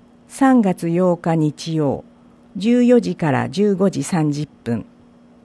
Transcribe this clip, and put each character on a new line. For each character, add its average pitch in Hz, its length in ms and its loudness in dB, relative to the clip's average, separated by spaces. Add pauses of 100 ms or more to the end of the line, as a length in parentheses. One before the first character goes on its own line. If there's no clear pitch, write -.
(280)
三 262 340 2
月 180 280 -2
八 175 280 2
日 165 180 -2
日 156 400 -2
曜、 139 280 -2 (520)
十 240 280 2
四 240 180 6
時 175 140 -6
か 156 160 -2
ら 120 180 -2
十 196 260 0
五 190 160 0
時 135 100 -6
三 151 300 -2
十 147 160 -6 (160)
分。 117 240 -6 (560)